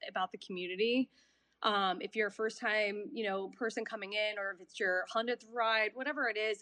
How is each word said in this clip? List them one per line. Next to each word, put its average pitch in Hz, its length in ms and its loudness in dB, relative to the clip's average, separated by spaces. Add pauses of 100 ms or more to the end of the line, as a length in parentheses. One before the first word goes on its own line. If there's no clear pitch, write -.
about 190 240 -2
the 208 60 -10
community. 196 720 0 (540)
Um, 196 380 2
if 202 140 -8
you're 214 120 2
a 196 40 -4
first 220 280 -4
time, 208 540 0
you 226 100 -2
know, 196 340 -2
person 226 280 -2
coming 202 280 -6
in, 214 240 0
or 196 140 -2
if 185 100 -14
it's - 180 -16
your 185 300 2
hundredth 233 400 0
ride, 220 440 4
whatever 262 340 0
it 214 100 0
is, 214 240 2